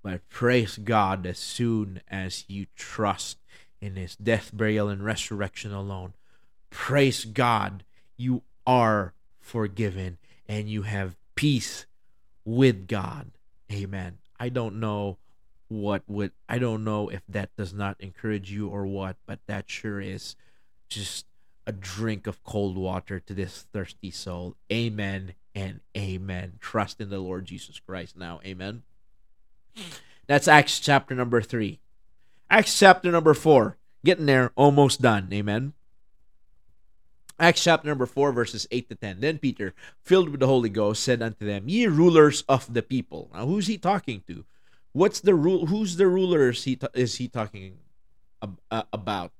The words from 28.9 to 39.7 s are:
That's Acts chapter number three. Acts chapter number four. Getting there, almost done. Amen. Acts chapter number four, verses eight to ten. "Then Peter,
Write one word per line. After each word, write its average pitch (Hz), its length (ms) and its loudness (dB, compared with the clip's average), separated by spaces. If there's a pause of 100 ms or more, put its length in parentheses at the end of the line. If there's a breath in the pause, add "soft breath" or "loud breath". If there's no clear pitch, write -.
That's 143 180 2
Acts 151 320 6
chapter 135 380 0
number 120 260 2
three. 107 380 -6 (680)
Acts - 300 4
chapter 180 320 8
number 160 240 6
four. 127 420 6 (280)
Getting 147 220 4
there, 131 280 4
almost 143 480 6
done. 101 300 4
Amen. 104 400 -2 (1700)
Acts 165 220 6
chapter 165 240 4
number 135 200 -2
four, 139 260 0
verses 117 400 -4
eight 123 160 -4
to 113 80 -14
ten. 98 240 -10
"Then 156 180 -2
Peter, 104 340 -4 (300 loud breath)